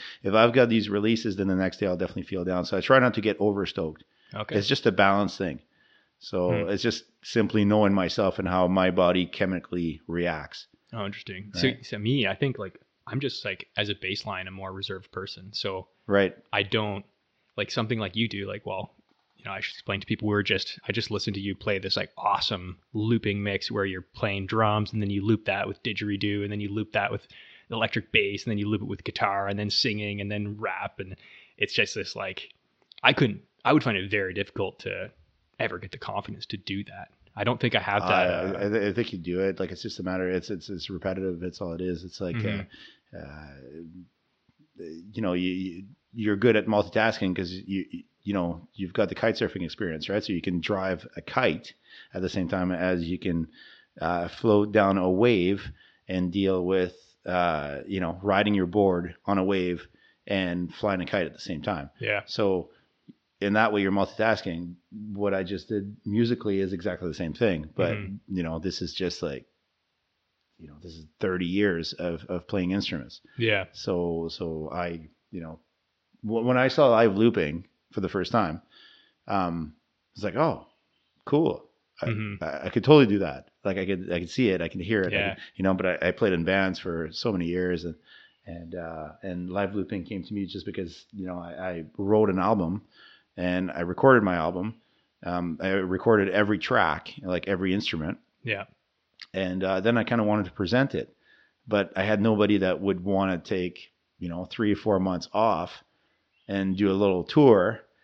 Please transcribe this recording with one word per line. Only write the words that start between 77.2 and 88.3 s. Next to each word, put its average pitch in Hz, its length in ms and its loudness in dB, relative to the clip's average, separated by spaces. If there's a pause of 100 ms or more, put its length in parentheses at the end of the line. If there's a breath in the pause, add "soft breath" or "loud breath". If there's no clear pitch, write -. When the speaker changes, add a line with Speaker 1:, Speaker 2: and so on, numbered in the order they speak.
Speaker 1:
for - 100 -6
the 92 80 0
first 92 200 -2
time, 87 300 0 (640 soft breath)
um, 85 480 -2 (400)
it's 98 100 -18
like, 95 120 -4
"Oh, 135 300 0 (580)
cool. - 420 0 (360)
I, 147 60 -4
Speaker 2:
Mm-hmm. 107 360 -4
Speaker 1:
I, 73 220 -6
I - 20 -6
could 107 160 0
totally 143 220 10
do 101 140 4
that." 73 280 -4 (160)
Like, 95 140 -2
I 95 80 -2
could, 92 260 -4
I 87 80 0
could 85 100 -8
see 123 200 2
it, 92 120 2
I 82 60 -2
can 92 120 -8
hear 98 220 0
it, 87 120 0
I - 20 2
Speaker 2:
Yeah. 98 180 -2
Speaker 1:
could, - 80 -16 (140 loud breath)
you 95 60 -6
know, 95 120 4
but 95 120 0 (160)
I, 87 60 4
I - 40 4
played 101 220 2
in 85 100 2
bands 92 340 2
for 82 340 -4
so 117 200 -2
many 87 140 0
years 90 380 0
and, 82 100 -8 (520 soft breath)